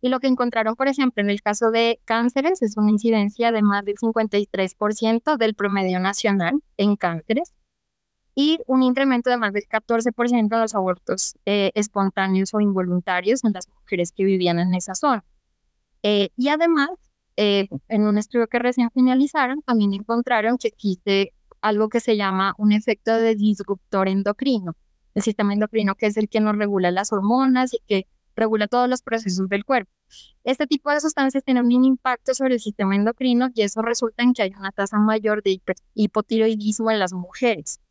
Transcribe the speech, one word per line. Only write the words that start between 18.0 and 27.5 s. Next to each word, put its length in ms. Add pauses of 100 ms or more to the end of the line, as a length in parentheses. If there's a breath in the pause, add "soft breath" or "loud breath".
un 100
estudio 300
que 100
recién 340
finalizaron, 680
también 320
encontraron 640
que 120
existe 640 (260)
algo 300
que 100
se 160
llama 420
un 140
efecto 460
de 180
disruptor 720
endocrino. 680 (380)
El 80
sistema 320
endocrino, 420
que 120
es 100
el 120
que 100
nos 180
regula 320
las 220
hormonas 600